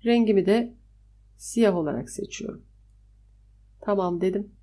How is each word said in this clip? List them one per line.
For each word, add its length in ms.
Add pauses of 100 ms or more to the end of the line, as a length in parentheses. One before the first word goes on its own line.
Rengimi 420
de 280 (600)
siyah 400
olarak 340
seçiyorum. 540 (1160)
Tamam 400
dedim. 320 (100)